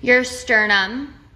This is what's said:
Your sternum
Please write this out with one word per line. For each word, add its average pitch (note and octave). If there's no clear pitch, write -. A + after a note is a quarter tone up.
Your B3
sternum G#3+